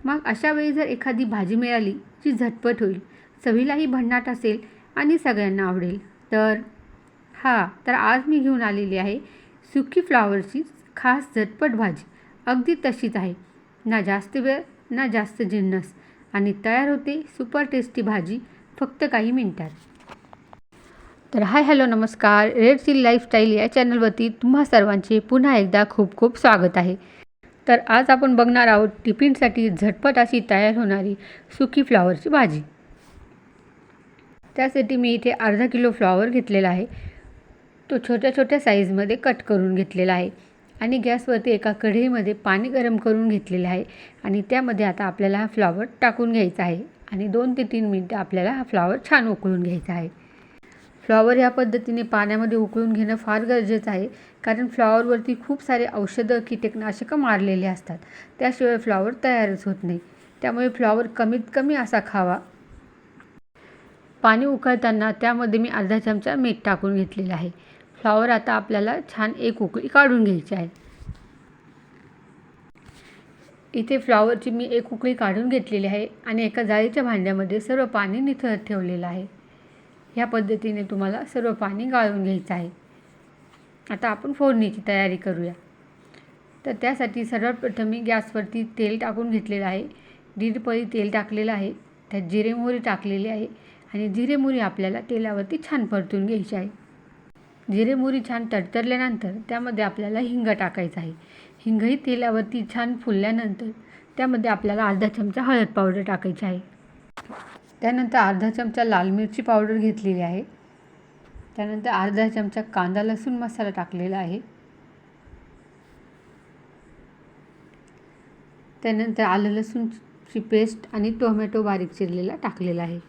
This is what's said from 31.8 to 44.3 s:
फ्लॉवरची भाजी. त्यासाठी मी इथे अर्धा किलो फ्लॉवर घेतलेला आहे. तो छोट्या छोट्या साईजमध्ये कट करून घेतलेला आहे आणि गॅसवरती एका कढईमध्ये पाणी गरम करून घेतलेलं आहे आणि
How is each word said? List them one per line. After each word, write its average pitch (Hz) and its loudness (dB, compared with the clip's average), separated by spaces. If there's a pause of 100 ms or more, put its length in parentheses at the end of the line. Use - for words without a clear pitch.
फ्लॉवरची 185 4
भाजी. 220 4 (2000)
त्यासाठी 262 0
मी 247 2
इथे 240 0
अर्धा 220 2
किलो 240 2
फ्लॉवर 202 4
घेतलेला 208 2
आहे. 180 0 (1040)
तो 262 0
छोट्या 240 0
छोट्या 277 4
साईजमध्ये 202 2
कट 247 0
करून 190 2
घेतलेला 185 0
आहे 180 0 (460)
आणि 240 0
गॅसवरती 240 0
एका 214 2
कढईमध्ये 220 0
पाणी 208 0
गरम 240 0
करून 220 2
घेतलेलं 180 -2
आहे 185 -2 (400)
आणि 202 0